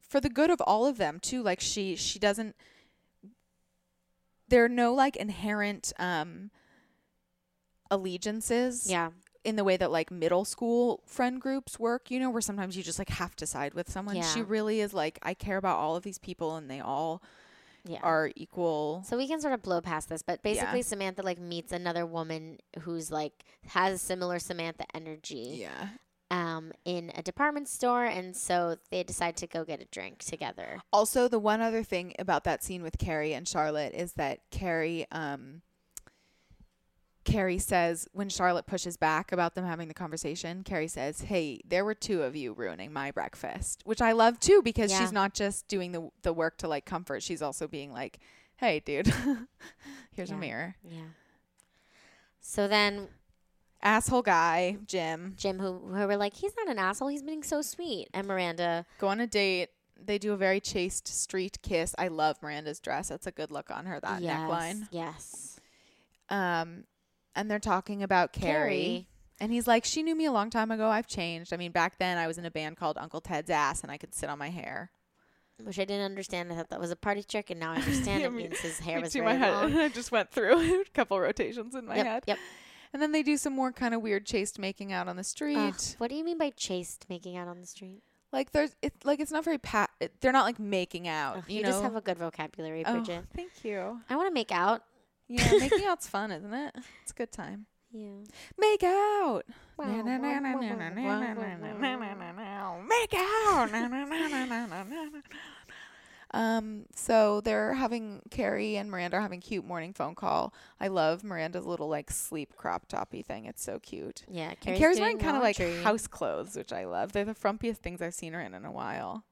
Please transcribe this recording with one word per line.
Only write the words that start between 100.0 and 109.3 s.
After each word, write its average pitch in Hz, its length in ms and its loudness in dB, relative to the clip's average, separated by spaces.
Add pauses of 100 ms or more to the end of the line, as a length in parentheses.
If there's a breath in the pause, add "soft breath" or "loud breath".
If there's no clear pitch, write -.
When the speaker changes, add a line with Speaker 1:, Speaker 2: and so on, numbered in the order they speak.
Speaker 1:
na, 247 160 0
na, 269 100 0
Speaker 2:
wow, 285 100 0
Speaker 1:
na, 269 160 0
Speaker 2:
wow, 269 60 0
Speaker 1:
na, 202 300 -4
na, 202 120 -6
Speaker 2:
wow, 262 180 0
Speaker 1:
na, 254 60 -2
Speaker 2:
wow, 220 80 -4
Speaker 1:
na, - 0 -
Speaker 2:
wow, - 0 -
Speaker 1:
na, 214 640 -4
Speaker 2:
wow. 214 180 -6
Speaker 1:
na, - 0 -
na, 180 180 -12
na. 196 500 -8
Make 427 320 2
out! 381 580 4
Na, 233 160 0
na, 262 160 -4
na, - 0 -
na, 320 240 -2
na, 269 160 -2
na, 240 200 -4
na, 190 200 -8
na, 302 200 -8
na. 302 160 -12 (1120 loud breath)
Um, 220 520 0 (100)
so 214 460 6
they're 214 340 2
having, 226 460 -2 (100)
Carrie 214 460 0
and 202 140 -4
Miranda 180 260 -2
are 196 40 4
having 190 200 -4